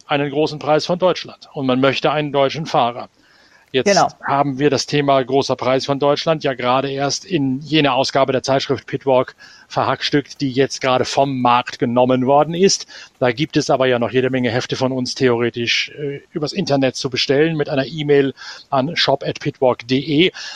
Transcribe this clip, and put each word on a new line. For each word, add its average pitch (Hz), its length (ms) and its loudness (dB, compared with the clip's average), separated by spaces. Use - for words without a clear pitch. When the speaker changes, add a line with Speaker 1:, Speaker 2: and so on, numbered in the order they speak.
Speaker 1:
einen 147 240 -2
großen 147 280 -2
Preis 151 280 0
von 175 120 -2
Deutschland - 560 -2
und 139 120 -4
man 127 140 2
möchte 135 320 2
einen 147 180 -2
deutschen 139 360 0
Fahrer. 120 420 -2
Jetzt 127 160 0
Speaker 2:
Genau. 165 220 4
Speaker 1:
haben 139 320 0
wir 143 120 2
das 127 160 0
Thema 139 360 2
großer 131 320 0
Preis 131 300 0
von 139 140 -2
Deutschland 143 440 0
ja 139 120 -2
gerade 123 360 0
erst 135 360 -4
in 135 340 -2
jener 147 320 2
Ausgabe 135 400 0
der 127 100 0
Zeitschrift 135 440 -2
Pitwalk 131 480 0
verhackstückt, 135 720 -2
die 139 100 -2
jetzt 131 300 0
gerade 127 240 2
vom 139 380 0
Markt 123 360 2
genommen 127 460 2
worden 147 300 2
ist. 185 320 2
Da 127 120 2
gibt 135 280 -2
es 139 100 0
aber 131 160 2
ja 127 140 4
noch 117 120 -2
jede 127 200 2
Menge 127 200 0
Hefte 123 240 -2
von 127 160 0
uns 127 240 -6
theoretisch, 120 760 0
äh, 143 320 -8
übers 147 220 -6
Internet 139 420 0
zu 135 140 -6
bestellen 147 480 0
mit 143 100 -4
einer 139 160 -2
E-Mail 143 480 2
an 139 260 0
shop - 260 0
at 156 160 -8
pitwalk 123 480 -2
de. 143 460 2